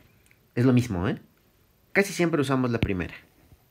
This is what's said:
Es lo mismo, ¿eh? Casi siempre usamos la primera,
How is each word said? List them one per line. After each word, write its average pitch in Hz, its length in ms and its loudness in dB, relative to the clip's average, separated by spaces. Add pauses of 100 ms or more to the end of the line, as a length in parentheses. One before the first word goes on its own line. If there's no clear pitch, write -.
(560)
Es 120 100 2
lo 127 80 6
mismo, 107 360 0
¿eh? - 100 -6 (760)
Casi 196 200 2
siempre 165 280 0
usamos 127 280 0
la 117 100 -2
primera, 90 360 -4 (560)